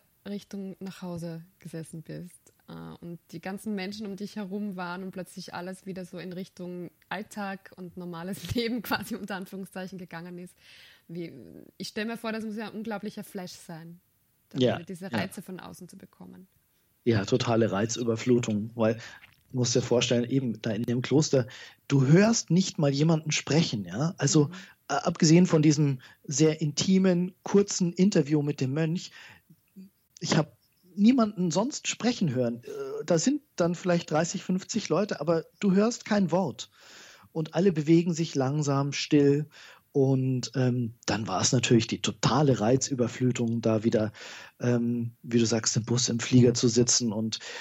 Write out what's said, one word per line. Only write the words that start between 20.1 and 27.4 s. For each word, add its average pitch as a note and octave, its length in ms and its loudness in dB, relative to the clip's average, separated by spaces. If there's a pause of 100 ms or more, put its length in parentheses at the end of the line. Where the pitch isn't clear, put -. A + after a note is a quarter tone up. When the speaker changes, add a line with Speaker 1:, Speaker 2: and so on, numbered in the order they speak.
Speaker 2:
eben B2+ 320 -2
da A#2 100 -4
in G#2+ 120 -2
dem A#2+ 200 -2
Kloster, C3 440 2 (400)
du C#3 200 4
hörst G3+ 440 4
nicht F#3 280 0
mal C#3+ 140 2
jemanden D#3 380 2
sprechen, C3+ 540 0
ja? A2+ 340 -4
Also, D3 300 4
Speaker 1:
Mhm. - 180 -14 (220)
Speaker 2:
äh, C#3+ 60 -2
abgesehen E3+ 520 6
von D#3+ 160 4
diesem D3 380 4 (240)
sehr D#3 360 2
intimen, F3+ 760 2 (100)